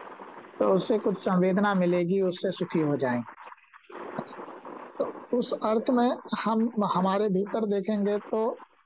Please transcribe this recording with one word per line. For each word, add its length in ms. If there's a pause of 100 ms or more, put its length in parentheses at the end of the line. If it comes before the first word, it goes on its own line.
(600)
तो 140
उससे 240
कुछ 200
संवेदना 580
मिलेगी, 460
उससे 300
सुखी 280
हो 180
जाएंगे। 420 (1600)
तो 400
उस 160
अर्थ 360
में 220 (320)
हम 280 (120)
हमारे 460
भीतर 360
देखेंगे 520
तो 400 (280)